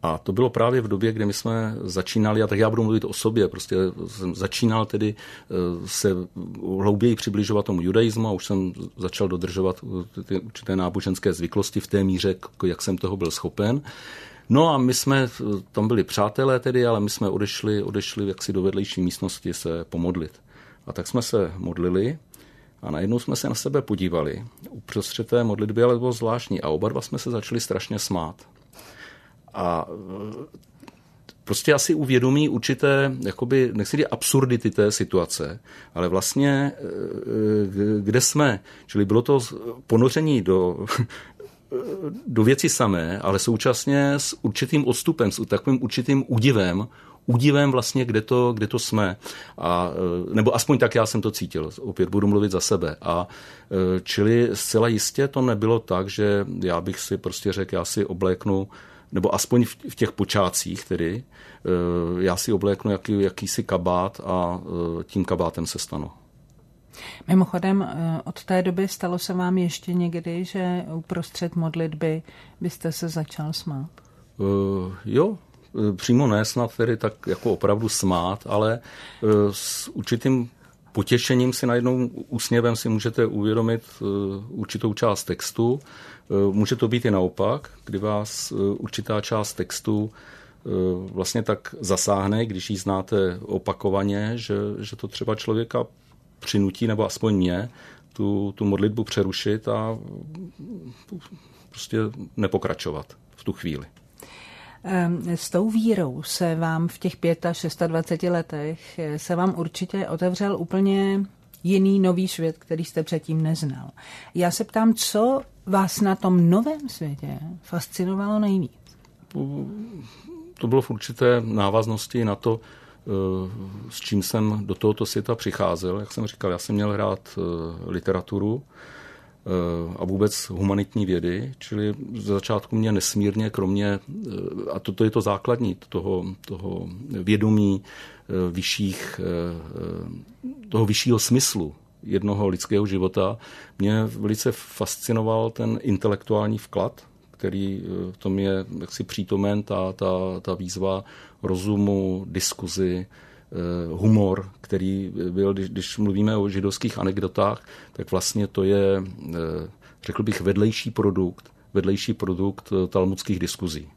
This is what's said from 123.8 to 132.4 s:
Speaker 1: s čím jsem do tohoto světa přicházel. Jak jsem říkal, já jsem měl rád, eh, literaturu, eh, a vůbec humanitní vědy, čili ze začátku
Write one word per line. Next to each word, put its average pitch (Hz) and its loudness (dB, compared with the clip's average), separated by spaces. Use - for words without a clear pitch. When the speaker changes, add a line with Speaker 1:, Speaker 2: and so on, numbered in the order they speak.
Speaker 1:
s - -12
čím 101 0
jsem 107 0
do 98 -4
tohoto 107 0
světa 110 -2
přicházel. 92 -2
Jak 101 -10
jsem 113 -4
říkal, 98 -4
já 87 -2
jsem 104 -4
měl 104 0
rád, 101 0
eh, 92 -4
literaturu, 95 -2
eh, 87 -2
a 90 -2
vůbec 98 0
humanitní 98 0
vědy, 92 -2
čili 104 -4
ze 101 -2
začátku 101 -2